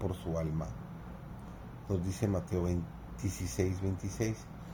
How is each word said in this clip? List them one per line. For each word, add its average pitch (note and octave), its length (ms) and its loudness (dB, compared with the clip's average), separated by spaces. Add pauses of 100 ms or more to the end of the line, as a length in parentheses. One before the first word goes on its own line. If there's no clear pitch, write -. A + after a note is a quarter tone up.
por F2+ 140 2
su E2 240 -2
alma? D#2 300 0 (1200)
Nos F#2 120 4
dice F#2+ 260 2
Mateo F2+ 380 4 (540)
dieciséis F#2 640 2
veintiséis. G2 560 0 (360)